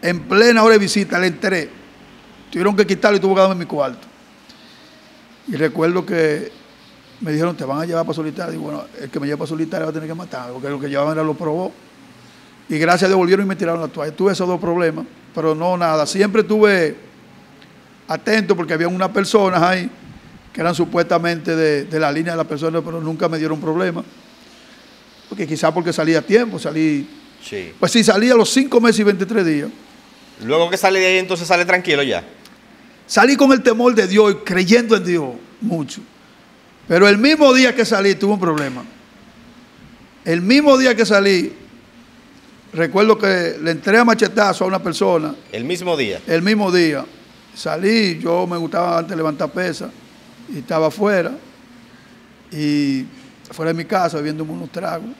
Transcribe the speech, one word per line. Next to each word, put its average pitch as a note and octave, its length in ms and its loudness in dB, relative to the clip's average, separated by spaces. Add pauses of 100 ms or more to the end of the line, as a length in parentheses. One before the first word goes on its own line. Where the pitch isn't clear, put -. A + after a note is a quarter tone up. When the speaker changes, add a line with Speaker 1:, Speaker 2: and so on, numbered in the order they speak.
Speaker 1:
en F3 180 -2
plena G#3+ 420 4
hora A3+ 120 8
de G#3+ 40 8
visita, G3 400 0
le F#3 100 2
entré. F3 420 -4 (800)
Tuvieron F#3+ 260 0
que G3+ 100 4
quitarlo G3+ 300 2
y F#3 40 2
tuvo F#3+ 140 2
que F#3+ 60 4
darme F#3+ 160 4
mi F3 80 -6
cuarto. C3+ 420 -6 (1400)
Y G3+ 80 -6
recuerdo D#3+ 480 -2
que D#3 480 -2 (720)
me D#3+ 100 -6
dijeron, E3 240 -2
"Te D#3 80 -10
van C3+ 160 -6
a E3 60 -6
llevar E3 180 -2
para D#3+ 100 -6
solitario". D#3+ 380 -8
Digo, D#3+ 120 -10
"Bueno, D3 200 -10 (160)
el C#3 80 -14
que D#3+ 100 -10
me C#3+ 80 -6
lleva C#3+ 120 -4
para D#3+ 100 -8
solitario D#3+ 380 -6
va D#3+ 40 -6
a D3+ 40 -10
tener D#3 140 -10
que E3 60 -10
matarme", C3 380 -12
porque B2+ 160 -10
lo C#3+ 100 -6
que C#3+ 100 -8
llevaban C#3+ 260 -2
era D#3 100 -2
lo D#3 100 -2
probó. E3 380 -6 (960)
Y D#3+ 100 -4
gracias E3+ 260 2
a - 40 2
Dios F#3+ 100 4
volvieron F#3+ 280 2
y - 20 -4
me F#3+ 80 -6
tiraron E3+ 240 -4
la D#3 80 -6
toalla. D3 260 -8
Tuve F#3+ 180 0
esos F#3 140 -4
dos F3 140 -2
problemas, E3+ 440 -2 (300)
pero D#3 200 0
no F3 220 -2
nada. D#3 300 0
Siempre G3+ 360 0
estuve F#3+ 540 2 (1120)
atento G3+ 480 0
porque E3 180 -4
había E3 140 0
unas F#3 200 -2
personas G3 540 2
ahí F3+ 280 0 (640)
que - 80 -10
eran E3 140 0
supuestamente E3+ 840 0
de, D3+ 280 2
de D#3 160 -6
la D3 120 0
línea D#3+ 200 -4
de E3 40 -4
las D#3+ 100 -2
personas, D#3+ 380 -4
pero E3 160 -8
nunca D#3+ 280 -4
me D#3+ 100 -4
dieron D#3 220 -4
problema. E3+ 440 -4 (1200)
Porque G3 180 -8
quizá D#3 260 -2
porque E3+ 200 -2
salí D#3+ 220 0
a D#3+ 80 0
tiempo, G#3+ 360 0
salí D#3 500 -2 (340)
Speaker 2:
Sí. F2+ 360 -12
Speaker 1:
Pues - 140 0
sí, A3+ 120 4
salí G#3+ 260 4
a B3+ 40 6
los A3+ 160 4
cinco C4 300 4
meses A3+ 200 2
y G#3 40 2
veintitrés G3 420 0
días. D3+ 220 -2 (760)
Speaker 2:
Luego D#3+ 240 2
que F#3 80 -2
sale F#3+ 240 2
de F#3 60 2
ahí, F#3 120 4
entonces F#3 300 -4
sale F3 160 4
tranquilo F3+ 380 0
ya. G#2 200 -2 (840)
Speaker 1:
Salí B3 300 4
con C#4 160 6
el B3+ 100 4
temor A#3+ 320 4
de G#3 120 2
Dios G3+ 260 4
y - 20 2 (100)
creyendo G#3 520 2
en F#3 80 -2
Dios E3+ 200 -2 (360)
mucho. D3+ 400 -6 (840)
Pero F3+ 220 6
el G3+ 100 6
mismo D4 360 6
día B3+ 200 4
que A#3+ 100 2
salí G3 320 2
tuve G3+ 180 0
un G3 60 -4
problema. D3 420 -2 (1400)
El E3 180 -2
mismo C4+ 340 4
día C4 180 4
que G#3+ 120 2
salí, G3 460 2 (1200)
recuerdo F#3 440 2
que F#3+ 460 0
le E3 80 -2
entré F3+ 280 0
a A#3+ 60 6
machetazo G#3 600 2
a - 20 -2
una F#3 160 -2
persona. E3 520 -2 (180)
Speaker 2:
¿El A2 120 -8
mismo F3 320 -4
día? G#2 300 -4
Speaker 1:
El E3 160 0
mismo G#3 280 0
día. D#3+ 340 0 (500)
Salí, F#3 640 -2
yo E3+ 280 -2
me F3 120 -6
gustaba E3+ 400 -2
antes E3+ 180 -6
levantar D#3 340 -4
pesas F3 400 -8 (640)
y F#3 60 -12
estaba D#3+ 300 -2
afuera, G3+ 440 -2 (1200)
y D3 520 -2 (460)
fuera E3 220 -4
de E3 60 -4
mi E3 80 -8
casa E3+ 320 -2
bebiéndome D#3 340 -6
unos E3 180 -10
tragos. E3+ 380 -8 (120)